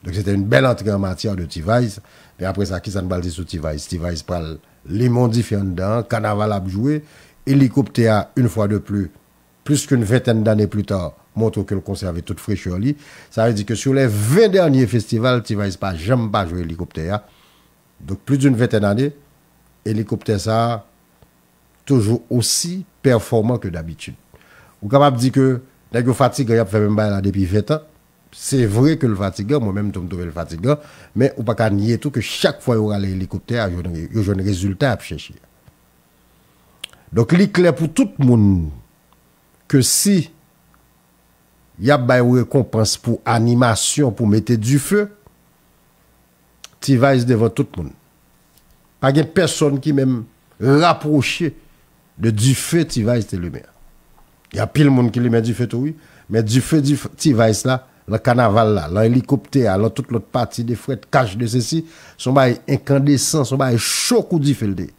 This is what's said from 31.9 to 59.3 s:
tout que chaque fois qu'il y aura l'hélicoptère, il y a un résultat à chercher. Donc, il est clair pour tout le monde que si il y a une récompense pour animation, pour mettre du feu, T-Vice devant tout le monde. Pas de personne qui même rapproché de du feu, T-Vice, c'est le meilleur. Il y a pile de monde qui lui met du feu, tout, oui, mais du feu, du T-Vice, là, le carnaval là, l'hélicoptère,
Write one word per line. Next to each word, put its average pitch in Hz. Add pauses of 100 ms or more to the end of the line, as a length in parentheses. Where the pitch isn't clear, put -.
tout 151
que 127
chaque -
fois 123
qu'il 110
y -
aura 104
l'hélicoptère, 98
il 87
y 90
a 101
un 95
résultat 98
à 107
chercher. - (1800)
Donc, 110
il 175
est 202
clair 175
pour 156
tout 247
le 139
monde 98 (1000)
que 143
si 185 (1500)
il 95
y 139
a 147
une 123
récompense 110
pour -
animation, 120
pour 113
mettre 107
du 120
feu, 208 (1700)
T-Vice 131
devant 117
tout -
le 85
monde. - (1080)
Pas 135
de 156
personne 147
qui 151
même 131 (360)
rapproché 151 (640)
de 110
du 117
feu, 165
T-Vice, 120
c'est 101
le 87
meilleur. 64 (800)
Il -
y 104
a 104
pile 147
de 139
monde 120
qui 123
lui 120
met 117
du 113
feu, 117
tout, 117
oui, 151 (340)
mais 110
du 110
feu, 156
du 139 (180)
T-Vice, 113
là, 131 (200)
le 107
carnaval 113
là, 78 (140)
l'hélicoptère, 120